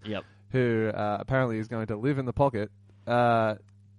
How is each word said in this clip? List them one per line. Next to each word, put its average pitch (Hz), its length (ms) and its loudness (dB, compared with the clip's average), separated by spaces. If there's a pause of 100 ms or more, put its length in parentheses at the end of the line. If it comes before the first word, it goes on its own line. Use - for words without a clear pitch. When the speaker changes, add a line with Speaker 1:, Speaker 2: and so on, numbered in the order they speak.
Speaker 1:
Yep. 104 200 -6 (260)
Speaker 2:
who, 117 420 2
uh, 104 280 -2
apparently 123 380 0
is 110 100 -6
going 113 180 -6
to 107 100 -4
live 135 220 -2
in 131 80 -4
the 120 80 -4
pocket, 120 360 0 (360)
uh, 117 480 4 (440)